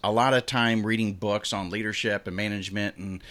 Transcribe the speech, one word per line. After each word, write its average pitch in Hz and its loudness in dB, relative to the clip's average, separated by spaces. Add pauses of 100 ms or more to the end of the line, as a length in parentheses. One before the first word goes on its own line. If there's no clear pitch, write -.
a 104 2
lot 127 4
of 123 2
time 117 2
reading 110 2
books 104 -2
on 95 -4
leadership 107 -2
and 90 -6
management, 104 -4
and 95 -8